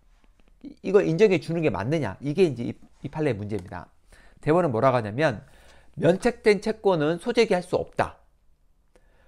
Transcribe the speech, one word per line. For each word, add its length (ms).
이-, 180
이걸 260
인정해 320
주는 220
게 80
맞느냐, 520
이게 220
이제 200
이, 100
이 40
판례의 280
문제입니다. 520
대법원은 300
뭐라고 260
하냐면, 460
면책된 640
채권은 560
소재기할 460
수 120
없다. 420